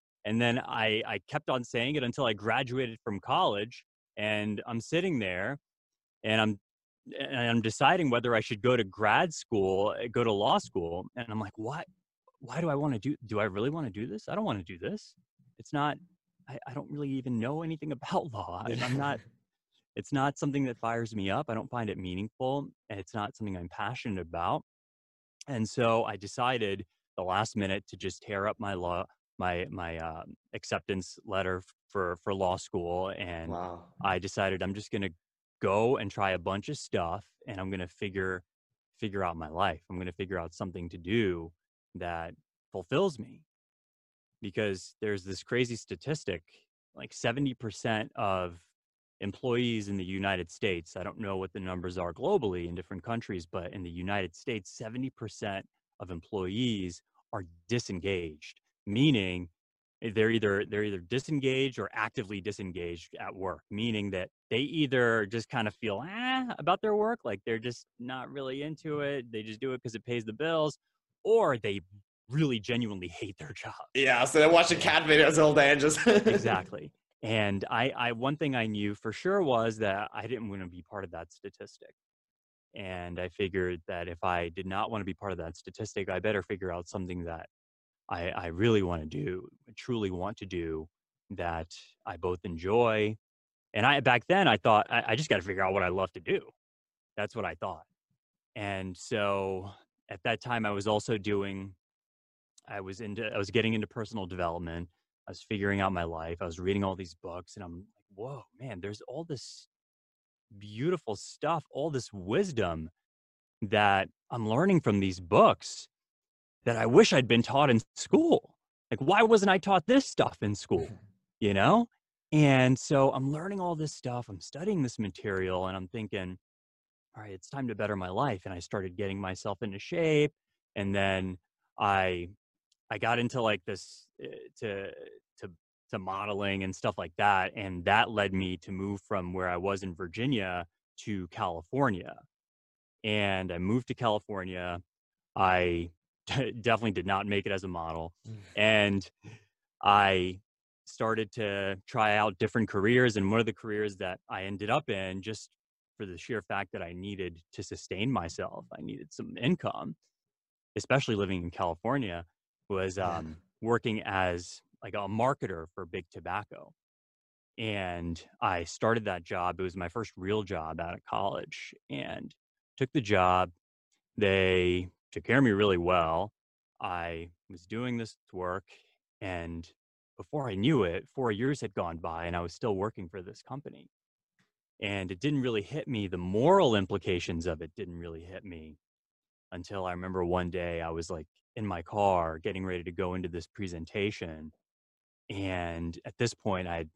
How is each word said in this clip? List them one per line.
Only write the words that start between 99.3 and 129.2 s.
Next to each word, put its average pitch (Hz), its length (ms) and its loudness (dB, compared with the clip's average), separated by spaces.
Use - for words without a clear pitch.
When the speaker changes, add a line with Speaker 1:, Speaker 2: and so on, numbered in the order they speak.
Speaker 1:
at 98 140 -12
that 113 180 0
time, 117 240 -2
I 104 60 0
was 101 160 -4
also 107 300 0
doing, 98 580 -4
I 104 120 -8
was 95 200 -10
into, 110 260 -6
I 107 120 -4
was 101 120 -2
getting 110 240 4
into 107 120 -2
personal 107 400 -8
development. 85 640 -4
I - 40 -14
was - 120 -16
figuring 101 380 0
out 98 120 4
my 87 120 0
life. 85 360 -6
I 95 60 -4
was 82 120 -8
reading 98 260 0
all 95 120 0
these 90 180 -12
books, 90 420 -14
and 101 80 -12
I'm 87 100 -12
like, - 100 -20
"Whoa, 117 280 -12
man, 113 220 -10
there's 101 220 -8
all 151 220 -10
this - 440 -12
beautiful 110 580 -4
stuff, - 540 -4
all 147 200 -4
this 131 220 -4
wisdom 101 800 -2
that 101 480 4
I'm 113 180 -4
learning 160 340 6
from 104 180 4
these 95 200 0
books 104 680 6
that 117 120 2
I 113 100 2
wish 160 260 10
I'd 127 160 6
been 117 140 8
taught 139 280 6
in 113 100 8
school. - 600 4
Like, 120 100 -2
why 190 220 6
wasn't 214 280 8
I 185 80 6
taught 190 280 4
this 262 200 6
stuff - 360 0
in 104 140 0
school?" - 440 -2
Speaker 2:
<laughs> - 140 -20
Speaker 1:
You 101 140 4
know? 170 340 8
And 135 460 8
so 135 340 6
I'm 135 200 -2
learning 190 280 -4
all 175 160 -2
this 151 180 -4
stuff, 123 340 -6
I'm 92 120 -12
studying 185 420 -2
this 123 160 -2
material, 92 720 -2
and 95 80 -4
I'm 92 120 -8
thinking, 98 500 -6
"All 110 60 -16
right, 104 100 -14
it's 92 160 -16
time 135 200 -4
to 110 60 -4
better 104 220 0
my 92 120 -4
life." 107 360 0
And 95 100 -8
I 87 60 -8
started 92 360 -6
getting 98 240 -4